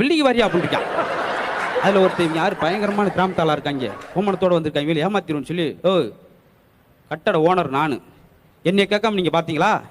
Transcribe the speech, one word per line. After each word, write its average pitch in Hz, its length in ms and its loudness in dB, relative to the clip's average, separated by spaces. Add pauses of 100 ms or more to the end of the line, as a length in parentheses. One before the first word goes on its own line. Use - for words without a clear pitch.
பில்டிங் 294 280 2
வரியா?" 233 180 4
அப்படின்னு 170 200 0
இருக்கான். - 220 -2 (960)
அதுல 196 200 4
ஒருத்தன், 180 240 2
"இவங்க 160 140 -2
யாரு 190 220 0
பயங்கரமான 202 520 0
கிராமத்து 180 280 0
ஆளா 151 140 2
இருக்காங்க, 139 300 -4 (280)
கோமணத்தோட 185 420 0
வந்திருக்காங்க, 151 320 -2
இவங்களை 160 180 0
ஏமாத்திருவோம்னு" 160 440 -4
சொல்லி, 170 160 -2 (220)
"ஓ, 190 40 4 (1160)
கட்டட 165 260 0 (100)
ஓனர் 175 300 2
நானு, 147 180 0 (760)
என்னைய 196 220 2
கேட்காம 208 280 0
நீங்க 165 180 -2
பாத்தீங்களா? 165 340 0 (200)